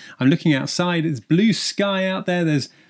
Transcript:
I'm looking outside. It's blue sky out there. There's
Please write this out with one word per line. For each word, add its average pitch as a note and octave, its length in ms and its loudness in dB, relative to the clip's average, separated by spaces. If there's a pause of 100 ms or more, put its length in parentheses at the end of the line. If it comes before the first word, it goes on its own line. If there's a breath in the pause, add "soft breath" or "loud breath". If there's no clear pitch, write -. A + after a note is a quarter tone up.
(200 loud breath)
I'm B2+ 100 4
looking E3 240 2
outside. E3 520 -2
It's D3 140 -4
blue F#3 340 2
sky G3 540 -2
out F#3+ 180 -4
there. F3 180 0
There's D3+ 260 0 (200 soft breath)